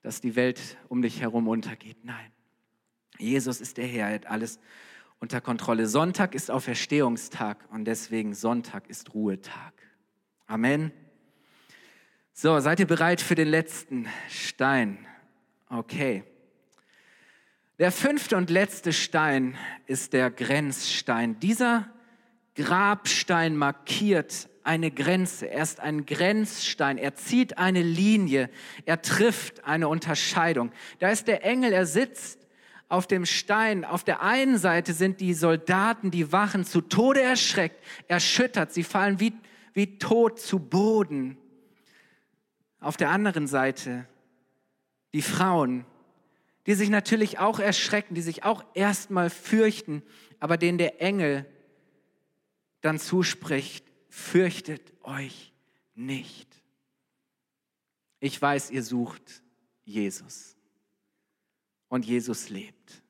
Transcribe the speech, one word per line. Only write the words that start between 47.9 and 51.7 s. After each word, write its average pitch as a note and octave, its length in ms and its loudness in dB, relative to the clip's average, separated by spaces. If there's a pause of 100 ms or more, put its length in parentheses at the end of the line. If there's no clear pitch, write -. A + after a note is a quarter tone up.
die E3+ 60 -4
sich E3 240 -8
auch G#3 180 0 (120)
erstmal F#3 560 0
fürchten, G#3+ 720 0 (360)
aber D#3+ 200 0
denen F3 180 2
der E3+ 240 0
Engel D#3 460 0 (1400)